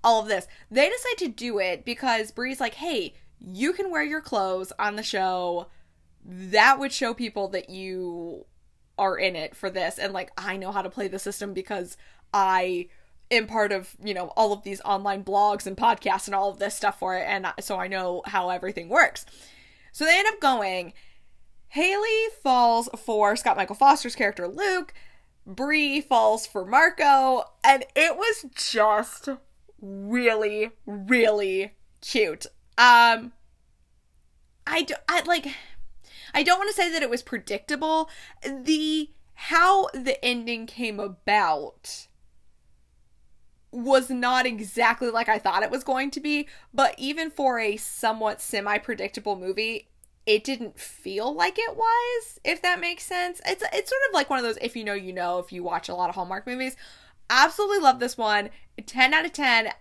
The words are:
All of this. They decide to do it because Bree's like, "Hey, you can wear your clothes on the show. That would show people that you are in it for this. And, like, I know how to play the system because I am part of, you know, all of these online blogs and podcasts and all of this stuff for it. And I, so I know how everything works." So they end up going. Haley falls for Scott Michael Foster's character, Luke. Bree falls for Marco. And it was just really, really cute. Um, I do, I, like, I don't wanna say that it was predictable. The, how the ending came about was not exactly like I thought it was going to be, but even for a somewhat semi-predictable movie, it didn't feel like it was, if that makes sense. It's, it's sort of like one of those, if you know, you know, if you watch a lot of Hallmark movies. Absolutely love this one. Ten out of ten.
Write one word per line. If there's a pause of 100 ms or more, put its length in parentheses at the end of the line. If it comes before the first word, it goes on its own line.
All
of
this. (240)
They
decide
to
do
it
because
Bree's
like,
"Hey, (220)
you
can
wear
your
clothes
on
the
show. (560)
That
would
show
people
that
you (520)
are
in
it
for
this.
And,
like,
I
know
how
to
play
the
system
because (360)
I (420)
am
part
of,
you
know, (100)
all
of
these
online
blogs
and
podcasts
and
all
of
this
stuff
for
it.
And
I,
so
I
know
how
everything
works." (680)
So
they
end
up
going. (720)
Haley (120)
falls (100)
for
Scott
Michael
Foster's
character,
Luke. (520)
Bree
falls
for
Marco. (220)
And (140)
it
was (100)
just (540)
really, (160)
really (280)
cute. (320)
Um, (1400)
I
do, (140)
I,
like, (880)
I
don't
wanna
say
that
it
was
predictable. (340)
The, (260)
how
the
ending
came
about (1600)
was
not
exactly
like
I
thought
it
was
going
to
be, (240)
but
even
for
a
somewhat
semi-predictable
movie, (380)
it
didn't
feel
like
it
was,
if
that
makes
sense.
It's,
it's
sort
of
like
one
of
those,
if
you
know,
you
know,
if
you
watch
a
lot
of
Hallmark
movies. (560)
Absolutely
love
this
one. (380)
Ten
out
of
ten. (120)